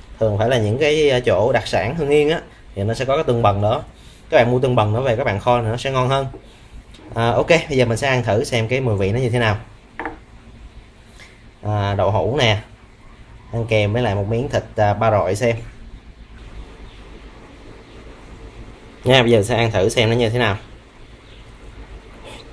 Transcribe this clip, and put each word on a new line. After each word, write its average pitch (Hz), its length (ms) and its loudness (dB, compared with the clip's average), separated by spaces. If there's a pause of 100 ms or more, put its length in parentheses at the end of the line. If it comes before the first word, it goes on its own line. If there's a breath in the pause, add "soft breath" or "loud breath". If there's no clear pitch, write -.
(200)
Thường 107 180 0
phải 110 120 0
là 131 80 2
những 107 200 0
cái, 151 320 2
à, 123 100 4
chỗ 110 320 2
đặc 113 160 0
sản 113 280 -2
Hưng 151 140 -2
Yên 147 200 4
á, 170 120 0 (340 loud breath)
thì 98 80 -4
nó 113 100 -2
sẽ 127 120 -4
có 135 100 0
cái 156 80 0
tương 120 180 0
bần 101 200 2
đó. 123 220 0 (460 loud breath)
Các 156 80 4
bạn 120 140 6
mua 127 80 2
tương 127 160 2
bần 104 180 2
nó 120 80 0
về 127 140 0
các 127 80 -2
bạn 101 160 0
kho 120 220 2
thì 113 60 -2
nó 113 100 -2
sẽ 135 140 -4
ngon 127 180 0
hơn. 135 160 0 (880 loud breath)
À, 117 140 2
ok, 123 200 0
bây 160 280 2
giờ 123 80 4
mình 113 120 0
sẽ 139 100 -2
ăn 127 160 0
thử 110 200 0
xem 113 240 -2
cái 127 140 0
mùi 110 160 0
vị 98 140 0
nó 117 80 0
như 127 100 0
thế 123 100 0
nào. 107 180 2 (2000 loud breath)
À, 101 340 -2
đậu 98 160 2
hũ 101 260 0
nè, 110 200 2 (920)
ăn 117 180 -4
kèm 104 240 2
với 123 80 -2
lại 104 140 -2
một 101 140 -4
miếng 120 200 -2
thịt, 120 140 -2 (120)
à, 104 180 2
ba 107 180 0
rọi 95 240 0
xem. 117 200 0 (3500)
Nha, 127 180 4
bây 117 100 4
giờ 107 120 6
sẽ 120 120 -2
ăn 113 160 0
thử 101 180 2
xem 113 200 2
nó 117 60 2
như 120 140 2
thế 120 100 -2
nào. 101 180 0 (2000)